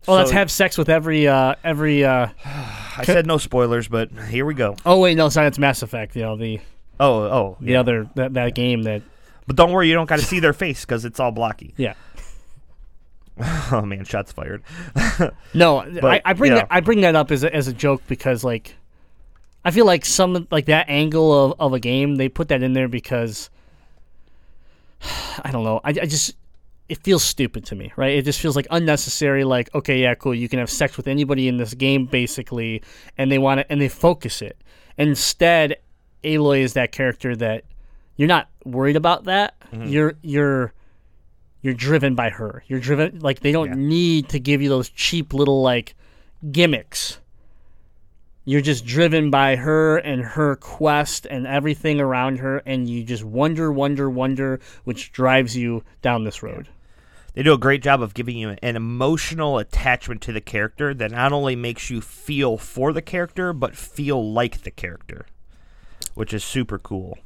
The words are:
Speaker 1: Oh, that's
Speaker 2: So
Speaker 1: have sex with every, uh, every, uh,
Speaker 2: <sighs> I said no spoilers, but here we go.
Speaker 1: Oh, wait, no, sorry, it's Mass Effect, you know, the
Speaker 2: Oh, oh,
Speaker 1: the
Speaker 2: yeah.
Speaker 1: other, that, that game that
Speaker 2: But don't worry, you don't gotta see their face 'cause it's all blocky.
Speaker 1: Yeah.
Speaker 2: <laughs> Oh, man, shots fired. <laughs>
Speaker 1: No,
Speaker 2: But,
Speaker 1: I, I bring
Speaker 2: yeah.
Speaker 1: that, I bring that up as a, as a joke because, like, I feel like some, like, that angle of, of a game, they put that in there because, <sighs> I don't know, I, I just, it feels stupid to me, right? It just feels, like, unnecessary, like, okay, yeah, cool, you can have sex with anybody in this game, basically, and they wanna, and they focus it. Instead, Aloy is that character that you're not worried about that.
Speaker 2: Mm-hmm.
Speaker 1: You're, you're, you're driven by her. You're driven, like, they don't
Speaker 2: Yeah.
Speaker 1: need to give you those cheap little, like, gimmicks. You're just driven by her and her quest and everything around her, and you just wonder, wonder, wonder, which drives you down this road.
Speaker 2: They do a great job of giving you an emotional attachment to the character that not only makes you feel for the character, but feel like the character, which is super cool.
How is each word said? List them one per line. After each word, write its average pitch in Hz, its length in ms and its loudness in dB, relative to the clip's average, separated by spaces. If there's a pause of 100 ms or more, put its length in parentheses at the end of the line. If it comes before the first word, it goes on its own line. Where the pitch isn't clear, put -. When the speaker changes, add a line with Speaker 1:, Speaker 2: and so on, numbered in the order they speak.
Speaker 1:
Oh, 190 100 6
that's 180 120 4
Speaker 2:
So 180 60 2
Speaker 1:
have 196 160 2
sex - 260 0
with 156 100 0
every, 156 400 4
uh, 135 360 4
every, 151 420 2
uh, 127 220 2 (100)
Speaker 2:
<sighs> - 80 -16
I 127 580 -12
said 175 220 4
no 160 140 2
spoilers, 120 480 0
but 110 240 -2 (180)
here 123 160 -2
we 151 80 -4
go. 110 220 -2 (100)
Speaker 1:
Oh, 180 140 8
wait, 180 180 6
no, 160 120 6
sorry, 151 180 4
it's 135 100 0
Mass 139 240 2
Effect, 113 340 -8
you 120 60 -4
know, 110 160 -4
the 110 220 -6 (400)
Speaker 2:
Oh, 123 240 4
oh, 101 360 0
Speaker 1:
the 123 120 -2
Speaker 2:
yeah. 127 80 6
Speaker 1:
other, 117 360 0
that, 131 200 -2
that 120 200 -2
game 123 280 0
that 107 180 -4 (460)
Speaker 2:
But 131 80 -2
don't 175 160 8
worry, 180 180 4
you 160 60 4
don't 165 120 0
gotta 151 140 2
see 185 180 0
their 156 140 4
face 156 320 -4
'cause 117 200 -4
it's 117 140 -10
all 127 120 2
blocky. 110 440 -4
Speaker 1:
Yeah. 117 200 -4 (1400)
Speaker 2:
<laughs> 127 340 -4
Oh, 117 100 2
man, 98 240 -6
shots 101 260 -6
fired. - 320 -10 (420)
<laughs> - 280 -2 (200)
Speaker 1:
No, 151 300 6 (180)
Speaker 2:
But, 131 40 2
Speaker 1:
I, - 180 4
I 190 100 2
bring 254 180 4
Speaker 2:
yeah. 233 80 6
Speaker 1:
that, - 100 -2
I 180 100 4
bring 208 220 4
that 170 140 6
up 151 160 2
as 135 120 0
a, 160 100 0
as 143 140 0
a 131 60 -6
joke 139 340 0
because, 123 360 -2
like, 117 320 -4 (880)
I 175 60 2
feel 208 140 6
like 180 200 4
some, 180 460 0
like, 151 160 0
that 156 200 4
angle 151 640 4
of, - 80 -8
of 139 140 2
a 127 60 0
game, 135 360 0
they 131 140 0
put 160 200 -4
that 135 140 2
in 131 100 0
there 131 140 0
because, 117 600 -6 (1500)
<sighs> - 0 - (420)
I 135 80 -6
don't 120 120 -2
know, 110 200 0
I, - 60 -2
I 151 160 -2
just, 151 300 -4 (520)
it - 160 -10
feels 185 200 4
stupid - 420 -4
to 107 100 -10
me, 98 220 -14
right? 135 180 0
It 139 60 2
just 143 180 -2
feels, 151 160 0
like, 139 140 -2
unnecessary, 151 720 0
like, 127 320 0
okay, 139 260 0
yeah, 123 140 4
cool, 131 180 -2
you 120 140 -4
can 127 120 -2
have 120 100 -4
sex - 260 -2
with 131 120 -8
anybody 139 420 0
in 123 80 0
this 117 160 -4
game, 135 320 0
basically, 120 800 -4 (340)
and 135 120 0
they 135 100 4
wanna, 135 300 2
and 143 120 0
they 135 80 2
focus - 520 0
it. - 200 -14 (360)
Instead, 151 800 2 (500)
Aloy 147 340 2
is 127 140 0
that 123 180 0
character 127 460 -4
that 113 260 -4 (540)
you're 143 100 2
not 170 220 2 (160)
worried 131 300 0
about 170 300 2
that. 196 300 -2 (160)
Speaker 2:
Mm-hmm. 113 160 -10
Speaker 1:
You're, 151 340 2
you're, 139 520 0 (880)
you're 131 120 -4
driven 135 420 2
by 117 140 -2
her. 110 380 -10
You're 131 120 -4
driven, 147 400 -2
like, 139 220 -2
they 143 100 2
don't 156 180 0
Speaker 2:
Yeah. 127 60 -6
Speaker 1:
need 156 540 2
to 143 100 -2
give 139 220 2
you 143 80 0
those 131 200 0
cheap - 440 -4
little, 139 280 2
like, 123 340 0 (560)
gimmicks. 151 680 0 (1300)
You're 139 140 2
just 135 240 0
driven 151 460 2
by 135 240 4
her 156 420 2
and 131 240 -4
her 143 340 -2
quest - 720 -2
and 131 220 -8
everything 147 520 0
around 131 380 0
her, 135 280 -4
and 127 220 -4
you 120 160 -6
just 113 200 -6
wonder, 151 480 0
wonder, 139 380 0
wonder, 131 500 -4 (240)
which - 280 -10
drives 127 460 2
you 117 260 -4 (200)
down 120 220 0
this - 180 -8
road. - 240 -14 (640)
Speaker 2:
They 127 100 -6
do 151 100 8
a 139 40 6
great 135 240 2
job 139 220 2
of 104 100 -8
giving 120 240 -8
you 107 240 -8
an 120 140 -4
emotional 135 840 -2
attachment 120 640 -2
to - 100 -10
the 107 100 -6
character 117 520 -6
that 113 180 -6
not 127 220 0
only 139 220 0
makes 120 340 -8
you 120 120 -6
feel 135 560 -4
for 139 360 -4
the 165 80 -4
character, 175 500 -6
but 131 240 -6
feel 135 560 -6
like 120 300 -2
the - 100 -14
character, - 540 -14 (880)
which 110 200 -8
is 104 100 -8
super 117 340 -6
cool. 92 480 -12